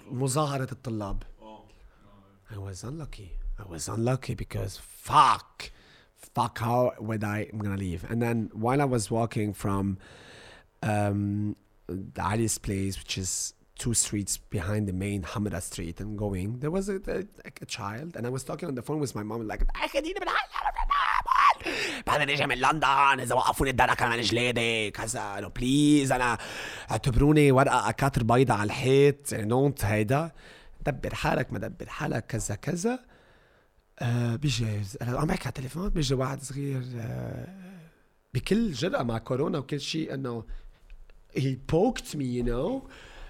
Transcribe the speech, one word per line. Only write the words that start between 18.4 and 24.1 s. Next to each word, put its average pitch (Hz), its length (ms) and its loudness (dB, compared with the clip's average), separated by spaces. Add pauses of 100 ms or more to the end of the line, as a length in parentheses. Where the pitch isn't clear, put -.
talking 170 260 -8
on 139 40 -4
the 120 140 -6
phone 151 160 -2
with 120 100 -4
my 104 80 -4
mom, 110 240 -6
like, - 160 -2 (220)
"أخديني 320 360 -2
من 359 80 -4
هاي - 220 0
العالم." - 1300 2 (300)
"بعدين 143 240 2
إجا 139 160 2
من 135 100 0
لندن، 135 640 6
إذا 120 140 0
وقفوني 131 360 2
الدرك 123 320 4
أنا 120 140 4